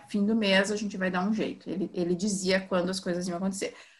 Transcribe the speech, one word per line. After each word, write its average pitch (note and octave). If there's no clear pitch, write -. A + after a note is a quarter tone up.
fim G3+
do A3+
mês G3
a G#3
gente G#3+
vai F#3
dar F#3
um A3
jeito." -
Ele, E3+
ele F3+
dizia F#3+
quando F3+
as F#3
coisas F3+
iam E3+
acontecer. -